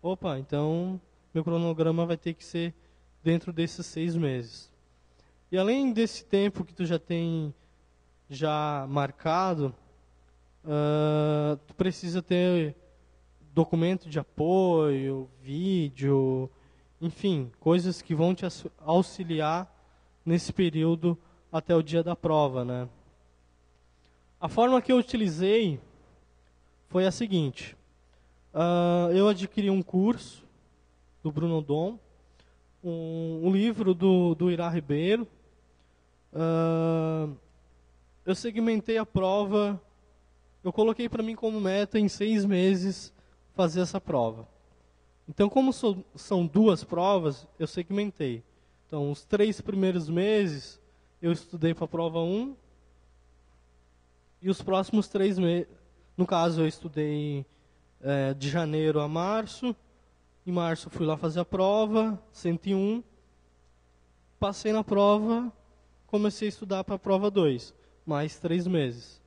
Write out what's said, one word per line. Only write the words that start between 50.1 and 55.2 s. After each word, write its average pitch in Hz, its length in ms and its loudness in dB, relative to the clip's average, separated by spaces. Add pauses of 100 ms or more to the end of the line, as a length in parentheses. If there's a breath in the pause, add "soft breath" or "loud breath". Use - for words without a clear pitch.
eu 170 120 0
estudei 165 420 -2
pra 160 140 -6
prova 165 320 -4
um, 214 360 -2 (1800)
e 180 80 -6
os 190 140 0
próximos 190 460 0
três 190 320 0